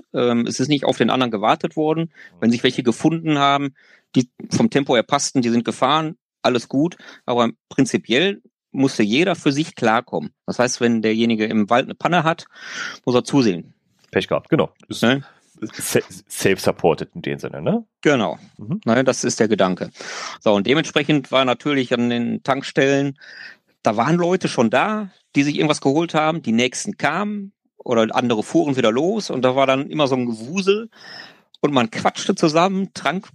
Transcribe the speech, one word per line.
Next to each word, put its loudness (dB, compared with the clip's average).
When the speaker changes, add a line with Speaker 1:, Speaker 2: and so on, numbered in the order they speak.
Speaker 1:
Ähm, 2
es -2
ist 0
nicht 0
auf 2
den 4
anderen 0
gewartet 0
worden. -2
Wenn 2
sich 0
welche 0
gefunden 0
haben, 0
die 2
vom 2
Tempo 0
her 4
passten, -2
die 0
sind 0
gefahren, 0
alles 0
gut. 0
Aber 0
prinzipiell 0
musste 0
jeder 0
für -2
sich -4
klarkommen. -2
Das -4
heißt, 0
wenn 2
derjenige 0
im 0
Wald 2
eine -12
Panne 0
hat, -2
muss 2
er 2
zusehen. 0
Speaker 2:
Pech -2
gehabt, -4
genau. 0
Ist -6
Speaker 1:
Ne? 2
Speaker 2:
se-, -2
self-supported 0
in -12
dem -6
Sinne, -10
ne? -2
Speaker 1:
Genau. 0
Speaker 2:
Mhm. -8
Speaker 1:
Ne, 2
das 0
ist 0
der 2
Gedanke. 0
So, 2
und 2
dementsprechend 0
war 4
natürlich 0
an 0
den -4
Tankstellen, 0
da 0
waren 2
Leute 2
schon 2
da, 0
die 4
sich -2
irgendwas 0
geholt 0
haben, 0
die -2
nächsten 0
kamen -4
oder 2
andere 0
fuhren 0
wieder 2
los -2
und -4
da 2
war 4
dann 0
immer 0
so -2
ein -2
Gewusel -2
und 0
man 0
quatschte -2
zusammen, 0
trank -6